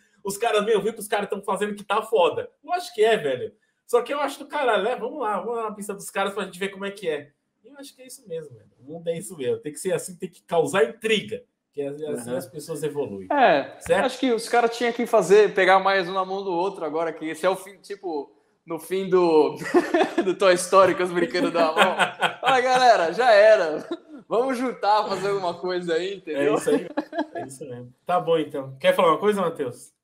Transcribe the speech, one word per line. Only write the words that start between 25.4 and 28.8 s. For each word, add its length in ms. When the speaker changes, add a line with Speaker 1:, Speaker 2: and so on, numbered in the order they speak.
Speaker 2:
coisa 400
aí, 220
entendeu? 360
Speaker 1:
É 40
isso 120
aí. 180
É 140
isso 200
mesmo. 240
Tá 140
bom, 180
então. 420
Quer 140